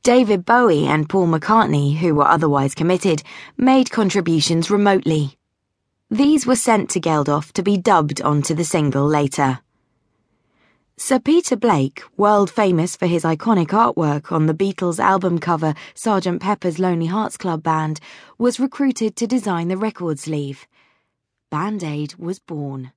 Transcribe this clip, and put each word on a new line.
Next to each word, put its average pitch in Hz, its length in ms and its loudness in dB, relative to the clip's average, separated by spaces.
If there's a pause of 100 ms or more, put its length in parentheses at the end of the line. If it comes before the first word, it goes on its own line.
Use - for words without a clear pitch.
David 220 440 2
Bowie 214 400 4
and 151 240 0
Paul 190 160 2
McCartney, 156 720 2
who 165 160 0
were 151 120 2
otherwise 143 480 2
committed, 170 480 0 (360)
made 262 320 4
contributions 165 800 0
remotely. 185 680 2 (760)
These 277 360 2
were 254 100 2
sent 226 340 0
to 180 100 -2
Geldof 151 520 0
to 190 100 -4
be 202 140 0
dubbed 165 460 2
onto 147 320 0
the 165 100 -2
single 143 420 0
later. 143 540 0 (1400)
Sir 254 240 -2
Peter 320 340 2
Blake, 175 480 0 (140)
world 202 340 4
famous 180 460 0
for 180 100 -4
his 170 180 0
iconic 165 440 0
artwork 165 640 0
on 156 140 2
the 160 80 0
Beatles 180 440 -4
album 185 400 0
cover 156 360 -2 (200)
Sergeant 185 460 -2
Pepper's 185 380 -4
Lonely 175 280 0
Hearts 202 300 -4
Club 160 260 -6
Band, 156 380 -2 (380)
was 240 200 0
recruited 262 580 -2
to 233 100 -4
design 196 420 -2
the 185 80 -2
record 180 420 -4
sleeve. 147 480 -8 (840)
Band 185 340 -6
Aid 151 300 -8
was 175 240 -10
born. 139 580 -12